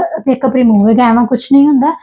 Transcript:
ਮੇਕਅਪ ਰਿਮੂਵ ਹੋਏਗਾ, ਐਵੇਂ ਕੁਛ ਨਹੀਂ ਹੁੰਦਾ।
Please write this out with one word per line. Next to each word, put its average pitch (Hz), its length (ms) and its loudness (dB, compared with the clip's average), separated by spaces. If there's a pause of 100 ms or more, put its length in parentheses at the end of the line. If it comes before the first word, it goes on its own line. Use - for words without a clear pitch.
(260)
ਮੇਕਅਪ 262 300 -2
ਰਿਮੂਵ 226 260 2
ਹੋਏਗਾ, 226 220 2
ਐਵੇਂ 233 220 0
ਕੁਛ 240 260 -4
ਨਹੀਂ 277 140 4
ਹੁੰਦਾ। 285 240 0 (120)